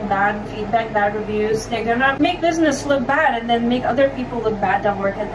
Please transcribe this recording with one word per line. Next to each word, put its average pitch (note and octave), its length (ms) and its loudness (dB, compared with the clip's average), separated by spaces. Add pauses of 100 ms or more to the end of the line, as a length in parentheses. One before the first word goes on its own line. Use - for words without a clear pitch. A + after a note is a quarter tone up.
bad G3+ 400 0
feedback, A3 460 -2
bad G#3 200 2
reviews, G#3+ 540 -2
they're A3+ 160 -4
gonna B3+ 340 2
make F4 220 2
business E4 460 2
look C#4 200 0
bad C#4 340 2
and A#3 100 -4
then A#3 180 2
make B3 160 0
other C4+ 280 2
people B3 280 -6
look G#3+ 220 0
bad G3 220 2
that F#3 140 0
work G3 200 -2
in, G#3 180 -4